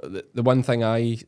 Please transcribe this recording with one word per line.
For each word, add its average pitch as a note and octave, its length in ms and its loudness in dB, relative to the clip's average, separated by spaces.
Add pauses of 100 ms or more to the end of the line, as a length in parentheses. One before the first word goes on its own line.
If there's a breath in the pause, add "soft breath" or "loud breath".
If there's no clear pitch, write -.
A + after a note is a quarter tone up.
the, F2+ 200 -10 (100)
the A#2+ 100 -2
one B2+ 180 4
thing A#2+ 220 0
I A2+ 440 0